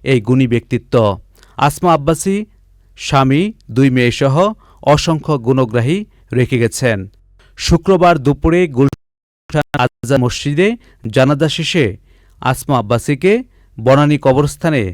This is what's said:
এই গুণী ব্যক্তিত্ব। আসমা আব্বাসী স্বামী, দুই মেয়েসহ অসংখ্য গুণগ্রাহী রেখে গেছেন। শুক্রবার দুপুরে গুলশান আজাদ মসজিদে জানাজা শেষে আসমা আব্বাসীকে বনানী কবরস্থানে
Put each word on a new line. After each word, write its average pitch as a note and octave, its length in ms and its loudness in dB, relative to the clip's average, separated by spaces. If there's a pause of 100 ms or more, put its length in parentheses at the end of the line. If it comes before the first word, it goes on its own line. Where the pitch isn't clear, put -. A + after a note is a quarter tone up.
এই C3 180 0
গুণী B2+ 260 0
ব্যক্তিত্ব। A#2 480 -4 (600)
আসমা D3 400 0
আব্বাসী D#3+ 380 -2 (640)
স্বামী, C3+ 440 0 (340)
দুই C3+ 140 4
মেয়েসহ B2+ 460 0 (580)
অসংখ্য D#3 400 0 (140)
গুণগ্রাহী B2+ 500 0 (360)
রেখে B2 280 0
গেছেন। A#2 360 -2 (600)
শুক্রবার E3+ 580 2 (100)
দুপুরে D#3+ 360 0 (160)
গুলশান - 880 -4 (160)
আজাদ B2 280 -6 (120)
মসজিদে D3 440 -2 (480)
জানাজা C#3+ 340 2
শেষে D3+ 360 -2 (560)
আসমা C3 400 -4
আব্বাসীকে B2+ 520 0 (440)
বনানী C#3 480 2
কবরস্থানে C#3+ 560 0 (120)